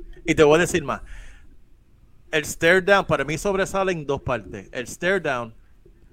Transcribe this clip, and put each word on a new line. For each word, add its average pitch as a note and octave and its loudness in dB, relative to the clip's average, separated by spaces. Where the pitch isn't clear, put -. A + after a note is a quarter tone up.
Y D#3 0
te D#3 8
voy D3+ 8
a F3 4
decir E3+ 0
más. A#2+ -6
El D#3 0
stare F3+ 2
down, F#3+ 4
para C#3+ 0
mí D3+ -6
sobresale F#3+ -2
en D#3 -6
dos C#3 -4
partes. G#2 -8
El B2 -10
stare F3+ -2
down B2 -6